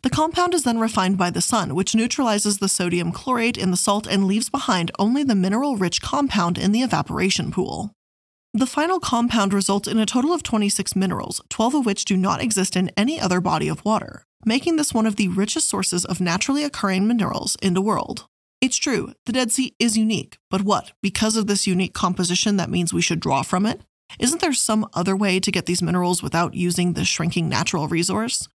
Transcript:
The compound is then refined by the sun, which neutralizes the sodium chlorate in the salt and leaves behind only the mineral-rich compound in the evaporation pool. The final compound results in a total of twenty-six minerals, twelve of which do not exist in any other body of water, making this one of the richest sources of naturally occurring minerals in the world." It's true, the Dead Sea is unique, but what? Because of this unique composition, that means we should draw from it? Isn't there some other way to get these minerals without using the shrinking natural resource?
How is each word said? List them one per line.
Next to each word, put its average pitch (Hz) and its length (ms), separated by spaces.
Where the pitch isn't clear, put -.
The - 80
compound 339 440
is 330 100
then 233 160
refined 196 380
by - 120
the - 120
sun, 175 340
which 196 180
neutralizes 220 640
the 196 100
sodium 175 420
chlorate 240 460
in 190 120
the 180 60
salt 208 320
and 196 180
leaves 202 240
behind 180 480
only 247 260
the 254 120
mineral-rich 196 680
compound 208 560
in 202 140
the 233 120
evaporation 170 680
pool. - 400
The 247 120
final 330 360
compound 233 520
results 196 360
in 220 100
a 214 60
total 254 260
of 339 100
twenty-six 208 540
minerals, - 540
twelve 254 260
of 269 100
which 196 200
do 190 100
not 180 260
exist 202 360
in 196 180
any 262 240
other 180 220
body 160 260
of 156 160
water, - 400
making 277 320
this 294 160
one 220 120
of 208 120
the 202 100
richest 196 400
sources 185 380
of 180 160
naturally 202 420
occurring 196 420
minerals - 560
in 190 120
the 190 80
world." - 420
It's 254 160
true, - 340
the - 80
Dead 254 180
Sea 262 280
is 226 180
unique, 220 400
but 196 120
what? 196 400
Because 214 340
of 214 120
this 202 200
unique 185 260
composition, 185 600
that 185 160
means 175 220
we 175 80
should 165 180
draw 135 240
from 196 220
it? - 160
Isn't 294 220
there 311 140
some 220 400
other 185 220
way 190 260
to 202 100
get 180 140
these 175 160
minerals 175 420
without 170 300
using 175 400
the 175 100
shrinking 170 460
natural 160 400
resource? 180 580